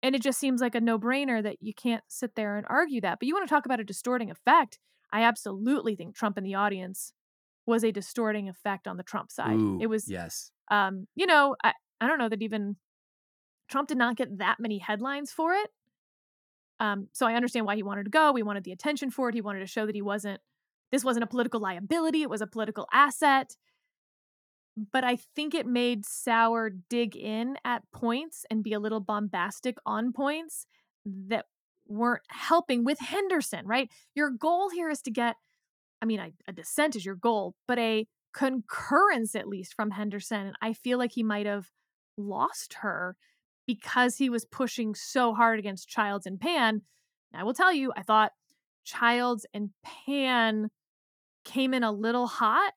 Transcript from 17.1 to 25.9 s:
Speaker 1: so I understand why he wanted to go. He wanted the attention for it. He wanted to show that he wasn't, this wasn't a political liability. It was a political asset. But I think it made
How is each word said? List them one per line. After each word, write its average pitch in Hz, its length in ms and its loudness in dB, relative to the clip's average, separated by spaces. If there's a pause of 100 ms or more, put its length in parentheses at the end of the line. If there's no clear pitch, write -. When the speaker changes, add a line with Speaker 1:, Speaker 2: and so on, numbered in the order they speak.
Speaker 1:
so - 120 0
I 226 100 4
understand 240 300 0
why 202 100 0
he 214 80 -4
wanted 202 220 -6
to 214 40 -6
go. 302 260 6
He 233 80 0
wanted 202 200 -4
the - 80 -10
attention 277 380 -4
for 247 200 -2
it. 226 60 -4
He 233 60 -2
wanted 196 180 -6
to 190 80 -6
show 214 180 -2
that 214 100 -4
he 208 60 -4
wasn't, 202 400 -4 (500)
this 262 120 2
wasn't 240 200 2
a 226 40 -4
political 240 320 0
liability. 302 640 0
It 277 60 -4
was 208 120 -4
a 214 60 -6
political 214 440 -6
asset. 277 640 4 (1400)
But 262 120 2
I 247 140 2 (180)
think 302 180 -4
it 311 140 -2
made 240 380 0